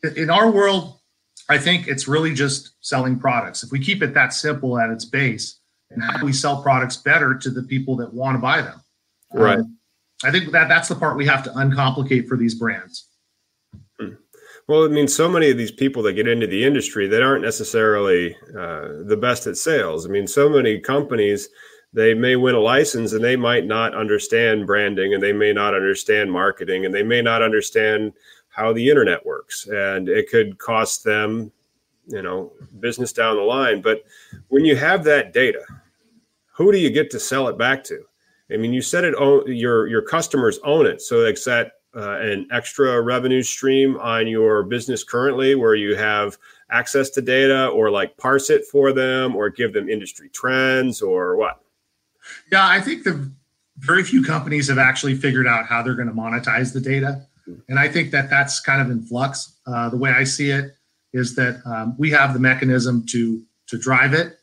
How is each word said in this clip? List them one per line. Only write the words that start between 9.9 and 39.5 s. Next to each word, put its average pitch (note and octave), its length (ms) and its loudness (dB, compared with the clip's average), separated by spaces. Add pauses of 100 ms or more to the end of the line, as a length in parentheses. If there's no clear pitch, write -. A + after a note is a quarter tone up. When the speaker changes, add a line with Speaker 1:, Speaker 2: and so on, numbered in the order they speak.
Speaker 1:
I C3 60 0
think D#3 220 -2
that D#3+ 160 4
that's E3 200 2
the E3+ 60 -2
part D3+ 220 -2
we C#3+ 80 -2
have C#3 200 2
to C3 60 -8
uncomplicate C3+ 800 0
for C3+ 80 -2
these A#2 180 0
brands. - 520 -8 (920)
Speaker 2:
Hmm. G#2 160 -12 (520)
Well, D#3 180 6
I D#3 40 2
mean, D3+ 200 2
so D#3 200 2
many E3 220 4
of B2 60 4
these A2+ 160 -4
people C3+ 300 -2
that G#2 120 2
get G#2+ 140 0
into A#2 180 0
the F#2+ 180 -2
industry A#2+ 440 0
that A2 140 4
aren't C3+ 220 2
necessarily, G#2 920 0 (160)
uh, E2 380 -12 (180)
the G#2 120 0
best B2 280 -2
at A2+ 100 -6
sales. F2+ 500 -2
I F2+ 40 -8
mean, G2 160 -2
so C#3+ 240 4
many A#2+ 280 2
companies, A2 680 -2 (460)
they A2 180 4
may B2 240 2
win B2 200 2
a A2+ 40 4
license A2+ 540 2
and A2 100 0
they B2+ 120 2
might A#2+ 280 2
not A2+ 300 -2
understand G#2+ 720 0
branding, G2+ 480 0
and G2 80 0
they G2+ 100 2
may G#2 220 2
not G2+ 200 0
understand G2 560 0
marketing, F#2 540 -2
and F#2 100 -4
they G2+ 80 0
may A#2 200 0
not A#2 200 0
understand G#2+ 680 0 (380)
how A2 220 -2
the A#2 180 0
internet G#2 340 4
works, - 440 -10
and G2 400 -4
it G#2+ 200 0
could G#2+ 300 0
cost A2 460 -4
them, G#2+ 480 -2 (560)
you G#2 120 -10
know, F#2 320 -8 (280)
business A#2 320 -6
down A2+ 240 0
the G#2 60 0
line. A#2+ 380 0
But A2 220 0 (460)
when C#3 160 4
you D#3 100 6
have D#3+ 300 0
that D3 280 2
data, B2 280 0 (960)
who F#3+ 160 4
do G3 60 4
you D#3 120 2
get C#3+ 220 0
to A#2+ 80 -10
sell C3+ 260 -4
it G#2+ 100 -6
back B2+ 280 0
to? - 180 -12 (500)
I G#2+ 40 -4
mean, A2+ 160 -2
you B2+ 100 -2
said F3 220 -2
it, D#3+ 120 0
o-, C#3 300 4
your, A#2 400 0